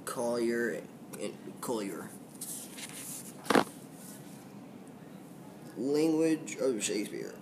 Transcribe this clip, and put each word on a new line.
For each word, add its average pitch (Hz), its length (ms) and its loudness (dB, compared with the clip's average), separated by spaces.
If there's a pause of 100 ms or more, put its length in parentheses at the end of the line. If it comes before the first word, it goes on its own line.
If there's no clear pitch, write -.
Collier, 117 760 2 (360)
and 101 160 -4 (280)
Collier. 98 480 -2 (3750)
Language 156 840 6
of 117 220 4
Shakespeare. 92 600 0